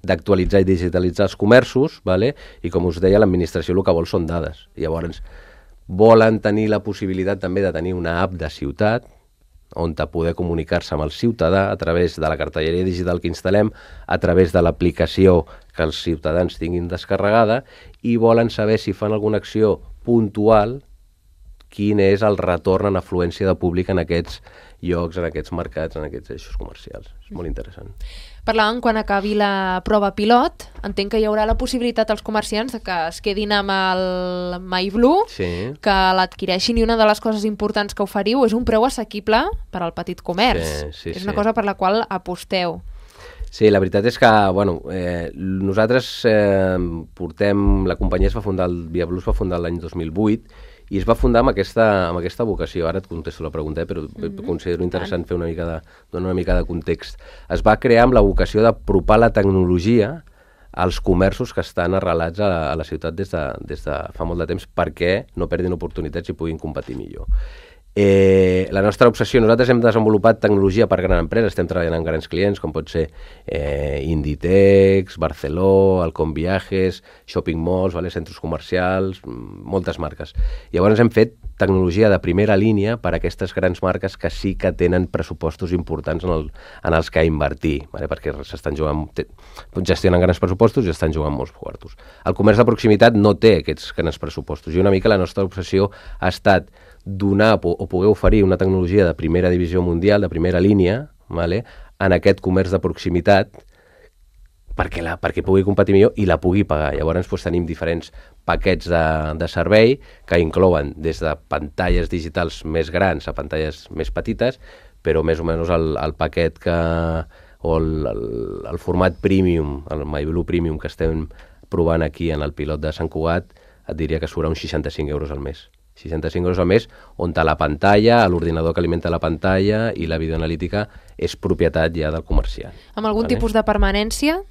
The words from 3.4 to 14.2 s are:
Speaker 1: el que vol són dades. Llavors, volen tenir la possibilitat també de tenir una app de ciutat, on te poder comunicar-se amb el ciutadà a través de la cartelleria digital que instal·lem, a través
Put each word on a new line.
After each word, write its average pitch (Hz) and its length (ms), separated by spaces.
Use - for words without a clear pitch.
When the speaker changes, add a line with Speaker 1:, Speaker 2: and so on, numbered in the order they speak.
Speaker 1:
el 95 80
que 92 120
vol 82 100
són 87 220
dades. 80 380
Llavors, 82 460
volen 110 560
tenir 107 240
la 104 160
possibilitat 95 560
també 95 240
de 90 80
tenir 82 240
una 85 280
app 92 120
de 80 140
ciutat, 104 560
on 82 200
te - 120
poder 82 280
comunicar-se 85 600
amb 76 80
el 78 80
ciutadà 98 600
a 95 60
través 85 420
de 78 80
la 78 100
cartelleria 80 460
digital 87 380
que 85 100
instal·lem, 101 400
a 90 120
través 87 320